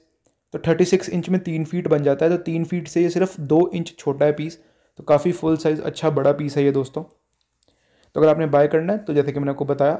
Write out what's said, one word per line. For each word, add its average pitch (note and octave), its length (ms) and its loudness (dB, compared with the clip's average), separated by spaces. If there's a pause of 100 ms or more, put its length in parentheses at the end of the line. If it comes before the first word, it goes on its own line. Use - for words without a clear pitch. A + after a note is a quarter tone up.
(540)
तो - 40 -8
थर्टी E3 260 2
सिक्स F#3 240 0
इंच F3 200 -4
में F#3 140 0
तीन D#3+ 220 -4
फीट E3+ 240 -6
बन D3+ 140 2
जाता C#3 240 2
है, E3 40 4
तो F3 80 2
तीन E3 260 -4
फीट E3+ 240 -6
से - 140 0
ये F3 80 2
सिर्फ F#3 320 -2
दो D3 160 2 (160)
इंच E3+ 240 -6
छोटा C#3 280 0
है D3+ 60 4
पीस, D#3 260 -8 (400)
तो - 60 -20
काफ़ी D3 280 2
फुल D#3+ 240 0
साइज़ D3+ 260 -2
अच्छा D#3 280 -2
बड़ा C#3+ 220 2
पीस C#3+ 240 -4
है C#3+ 80 2
ये C#3 80 4
दोस्तों। C3+ 300 -4
तो - 1160 -14
अगर D#3 80 6
आपने D#3 180 2
बाय D3 220 4
करना D#3+ 240 0
है G#3+ 60 -2
तो E3 160 -6
जैसे C#3+ 180 0
कि C#3+ 60 -6
मैंने C#3 120 -2
आपको C#3 140 -6
बताया, C#3+ 360 0